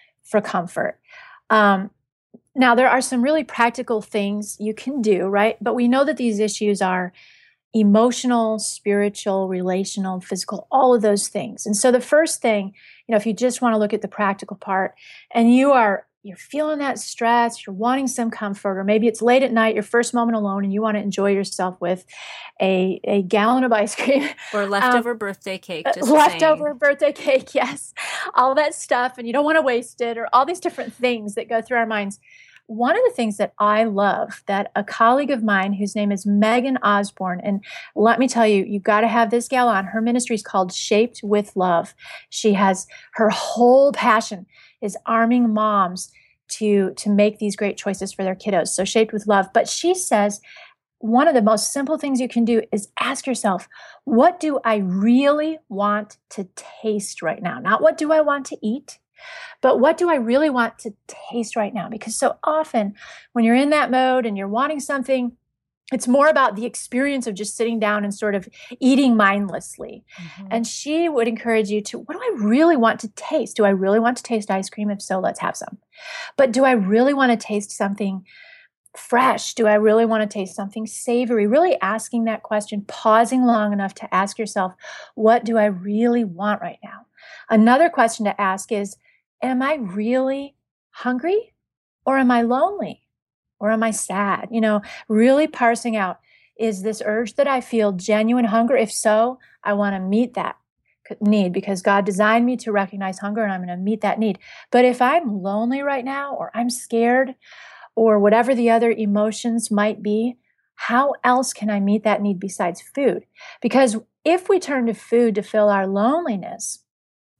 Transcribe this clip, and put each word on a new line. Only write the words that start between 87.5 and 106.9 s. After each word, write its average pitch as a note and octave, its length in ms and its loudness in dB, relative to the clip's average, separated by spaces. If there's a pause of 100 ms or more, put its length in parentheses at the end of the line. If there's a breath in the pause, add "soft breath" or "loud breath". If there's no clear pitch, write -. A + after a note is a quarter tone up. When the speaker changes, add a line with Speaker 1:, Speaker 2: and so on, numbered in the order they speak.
Speaker 1:
question A3+ 360 0
to G3 160 -2
ask G3 300 -4
is, G3+ 240 -6 (460)
"Am B3+ 200 -2
I C#4+ 140 0
really C4 800 -4 (360)
hungry D#4+ 640 -4 (520)
or C4+ 120 2
am B3+ 140 4
I A#3 100 4
lonely C4 600 -2 (580)
or G#3 120 -2
am A3 120 2
I A3+ 80 0
sad?" G3+ 600 -4
You A3+ 100 -2
know, G#3+ 200 2 (280 loud breath)
really C4 380 4
parsing A#3 500 0
out, F#3+ 220 -4 (380 soft breath)
is G#3+ 260 -2
this G#3+ 220 -6
urge G#3+ 300 -4
that C#4 120 2
I C4+ 140 0
feel G#3+ 300 0
genuine A3 540 0
hunger? A3+ 320 2
If G#3+ 140 0
so, A3+ 480 0 (240 soft breath)
I G3+ 100 -2
wanna G3+ 260 -2
meet G#3 360 0
that F3+ 200 -6 (520)
c-, G#3+ 120 -12
need G#3 320 2
because F#3+ 300 -4
God G3+ 240 2
designed G#3+ 400 2
me B3+ 120 0
to - 140 -8
recognize G3 480 -4
hunger G#3 240 -4
and G3+ 80 -2
I'm F#3 100 -6
gonna F3+ 140 -8
meet G3+ 260 -4
that G3+ 180 -2
need. G#3+ 200 -2 (320 loud breath)
But B3 140 6
if B3 160 0
I'm B3+ 420 0
lonely A3+ 380 -2
right C#4 240 -4
now C#4 300 -8
or - 180 -10
I'm A#3+ 160 -2
scared A#3+ 640 0 (600 loud breath)